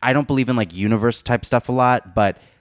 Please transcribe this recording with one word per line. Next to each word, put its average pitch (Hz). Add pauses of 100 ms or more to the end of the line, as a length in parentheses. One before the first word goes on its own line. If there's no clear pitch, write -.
I 127
don't 143
believe 131
in, 123
like, 90
universe 107
type 120
stuff -
a 127
lot, 123
but 101 (220)